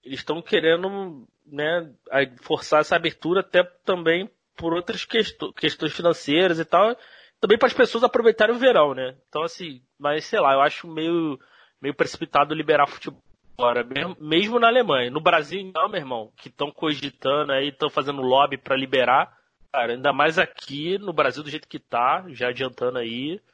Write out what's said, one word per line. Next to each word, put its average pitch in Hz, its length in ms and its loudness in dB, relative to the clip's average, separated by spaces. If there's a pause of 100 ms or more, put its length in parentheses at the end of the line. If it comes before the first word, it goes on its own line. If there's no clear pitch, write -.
eles 131 160 -12
estão 156 220 -6
querendo, 175 800 0 (220)
né, 151 420 -4 (220)
a-, 135 160 2 (160)
forçar 151 400 2
essa 156 140 0
abertura 165 460 0
até 185 200 2 (240)
também 175 420 0 (300)
por 165 160 -2
outras 170 320 -6
questões, - 500 -4
questões 151 380 -4
financeiras 170 680 2
e 165 60 -4
tal, 208 300 2 (440)
também 214 200 4
para 262 80 4
as 240 60 0
pessoas 233 300 2
aproveitarem 233 520 4
o 240 40 -10
verão, 185 360 6
né. 131 200 -8 (140)
Então, 151 140 -4
assim, 165 400 -10 (160)
mas 147 260 -2
sei 220 140 0
lá, 143 140 4
eu 135 80 4
acho 147 260 0
meio, 160 520 -4 (400)
meio 139 140 -6
precipitado 151 640 0
liberar 147 320 2
futebol - 340 -16 (340)
agora, 120 280 0
mesmo, 143 360 -6
mesmo 190 400 0
na 233 80 4
Alemanha. 165 440 2
No 151 100 -6
Brasil, 170 540 0
não, 165 120 0
meu 208 140 -6
irmão, 120 360 -8
que - 120 -20
tão 143 220 -8
cogitando 143 800 -4
aí, 135 200 -2
tão 151 180 -4
fazendo 143 320 -4
lobby 135 360 2
pra - 180 -4
liberar, 131 560 2 (400)
cara, 120 220 -2
ainda 135 200 -2
mais 156 260 0
aqui 160 580 -4
no 202 160 -8
Brasil 143 300 -2
do 147 60 -14
jeito 156 180 -12
que - 120 -16
tá, 131 500 -2
já 123 200 -6
adiantando 127 480 -4
aí, 123 440 -8 (120)